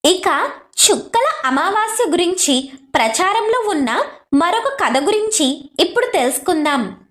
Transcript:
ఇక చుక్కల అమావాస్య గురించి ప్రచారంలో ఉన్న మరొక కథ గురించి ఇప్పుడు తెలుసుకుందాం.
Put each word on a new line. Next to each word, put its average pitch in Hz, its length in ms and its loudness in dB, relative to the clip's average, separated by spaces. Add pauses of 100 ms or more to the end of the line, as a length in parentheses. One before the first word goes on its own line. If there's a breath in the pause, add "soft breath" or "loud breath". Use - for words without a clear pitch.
ఇక 359 460 2 (400)
చుక్కల 466 380 2 (160)
అమావాస్య 392 640 0
గురించి 339 600 0 (240 loud breath)
ప్రచారంలో 415 760 0
ఉన్న 285 340 0 (300)
మరొక 359 320 2
కథ 285 320 0
గురించి 285 720 0 (100)
ఇప్పుడు 480 260 0
తెలుసుకుందాం. 285 920 -2 (140)